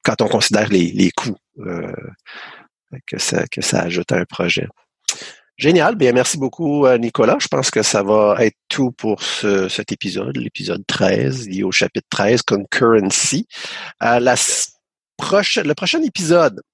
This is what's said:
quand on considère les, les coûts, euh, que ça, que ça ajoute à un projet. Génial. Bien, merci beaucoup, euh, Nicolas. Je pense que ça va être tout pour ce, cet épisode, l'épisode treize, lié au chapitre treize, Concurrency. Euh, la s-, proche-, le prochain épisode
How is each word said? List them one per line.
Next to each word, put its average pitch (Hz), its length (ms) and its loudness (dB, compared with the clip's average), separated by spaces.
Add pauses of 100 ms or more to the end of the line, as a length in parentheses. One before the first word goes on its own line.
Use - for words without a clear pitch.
quand - 180 -2
on 107 60 2
considère 104 420 0
les, 90 220 2
les 95 200 2
coûts, - 260 -6 (220)
euh, 87 340 -10 (1120)
que - 140 -10
ça, - 320 -2
que - 100 -8
ça - 200 0
ajoute 87 300 -4
à - 40 2
un 87 100 0
projet. - 420 -4 (880)
Génial. 147 380 4
Bien, 123 160 4
merci 127 280 2
beaucoup, 143 480 0
euh, 127 100 6
Nicolas. 117 420 2
Je - 80 -4
pense 135 220 -2
que 107 140 0
ça - 180 2
va 104 380 4
être 110 180 2 (100)
tout 127 240 -2
pour 107 300 -4
ce, 98 480 -2
cet - 220 -8
épisode, 101 460 -6
l'épisode 98 500 -8
treize, 117 600 0
lié 95 140 -6
au 95 100 -2
chapitre - 380 -2
treize, 107 320 2
Concurrency. 110 1040 2 (540)
Euh, 120 180 2
la 123 140 4
s-, - 380 -2 (460)
proche-, 202 460 0
le 147 120 0
prochain 311 260 -2
épisode 165 600 2 (120)